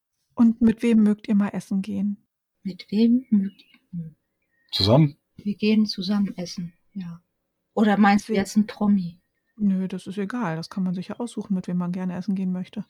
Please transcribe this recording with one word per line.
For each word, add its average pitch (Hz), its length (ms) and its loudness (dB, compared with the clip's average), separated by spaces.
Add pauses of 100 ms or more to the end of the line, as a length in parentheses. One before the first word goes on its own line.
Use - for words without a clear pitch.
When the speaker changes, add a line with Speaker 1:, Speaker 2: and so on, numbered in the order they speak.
(340)
Speaker 1:
Und 226 260 4
mit 226 220 4
wem 233 220 4
mögt 208 240 0
ihr 220 80 2
mal 202 140 2
essen 190 320 -4
gehen? 202 440 -6 (380)
Speaker 2:
Mit 180 260 -10
wem 233 400 4
mögt 196 300 0
ihr? - 180 -20 (220)
Hm. 160 160 -14 (560)
Speaker 3:
Zusammen? 139 440 4 (200)
Speaker 2:
Wir 208 180 -6
gehen 214 320 2
zusammen 202 500 -4
essen, 175 360 -10 (200)
ja. 175 280 -12 (540)
Oder 208 220 2
meinst 202 320 4
du 226 40 -6
Speaker 1:
Sehr 196 100 2
Speaker 2:
jetzt - 140 -8
einen 208 100 4
Promi? 196 540 -2 (360)
Speaker 1:
Nö, 190 300 0
das 185 220 -10
ist 190 100 -8
egal. 196 380 -4
Das 165 140 -10
kann 190 120 -6
man 185 120 -2
sich 185 140 -8
ja - 120 -10
aussuchen, 220 340 -6
mit 185 140 -4
wem 180 100 -4
man 180 140 -4
gerne 185 240 -6
essen 185 180 -6
gehen 190 180 -2
möchte. 185 380 -8